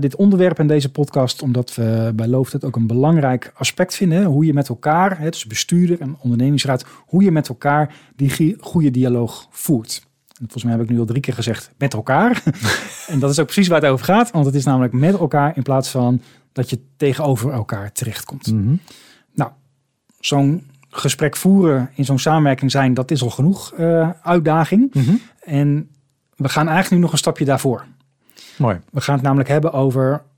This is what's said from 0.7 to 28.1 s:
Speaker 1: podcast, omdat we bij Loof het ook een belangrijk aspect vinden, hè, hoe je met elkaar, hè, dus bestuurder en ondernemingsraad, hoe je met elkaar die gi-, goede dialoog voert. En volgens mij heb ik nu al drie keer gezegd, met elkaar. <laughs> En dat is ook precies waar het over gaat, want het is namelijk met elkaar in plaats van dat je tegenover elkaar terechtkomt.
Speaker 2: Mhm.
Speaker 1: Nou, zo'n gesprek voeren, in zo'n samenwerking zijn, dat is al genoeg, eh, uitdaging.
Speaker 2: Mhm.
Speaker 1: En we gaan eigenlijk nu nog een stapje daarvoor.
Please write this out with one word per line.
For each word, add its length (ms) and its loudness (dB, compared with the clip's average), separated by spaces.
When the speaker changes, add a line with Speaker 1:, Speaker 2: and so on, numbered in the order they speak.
Speaker 1:
podcast, 520 -2
omdat 320 -2
we 400 -2
bij 140 -2
Loof 240 0
het 120 -6
ook 120 -4
een 100 0
belangrijk 680 2
aspect 400 -4
vinden, 240 0
hè, 60 2
hoe 200 2
je 100 2
met 140 0
elkaar, 500 0
hè, 120 -4
dus 160 -12
bestuurder 540 0
en 200 -8
ondernemingsraad, 640 0
hoe 160 2
je 80 6
met 180 0
elkaar 460 0
die 140 0
gi-, 300 0
goede 300 0
dialoog 600 -2
voert. 520 -4
En 60 -20
volgens 240 -12
mij 80 0
heb 100 0
ik 60 -4
nu 100 0
al 60 0
drie 160 -2
keer 140 -6
gezegd, 440 -6
met 160 -2
elkaar. 480 2
<laughs> 340 -8
En 120 -2
dat 120 0
is 80 0
ook 80 2
precies 220 2
waar 140 4
het 80 4
over 140 0
gaat, 260 2
want 160 2
het 80 0
is 100 0
namelijk 280 2
met 260 2
elkaar 380 0
in 60 -4
plaats 260 -2
van 320 0
dat 180 -4
je 80 -6
tegenover 560 0
elkaar 400 -6
terechtkomt. 600 -8
Speaker 2:
Mhm. 220 2
Speaker 1:
Nou, 160 -4
zo'n 460 0
gesprek 460 -2
voeren, 580 2
in 100 -2
zo'n 140 0
samenwerking 520 2
zijn, 240 2
dat 160 -4
is 120 0
al 80 -2
genoeg, 420 -2
eh, 380 0
uitdaging. 720 2
Speaker 2:
Mhm. 200 4
Speaker 1:
En 440 0
we 120 -4
gaan 200 0
eigenlijk 280 2
nu 40 4
nog 120 2
een 60 0
stapje 260 -2
daarvoor. 400 -2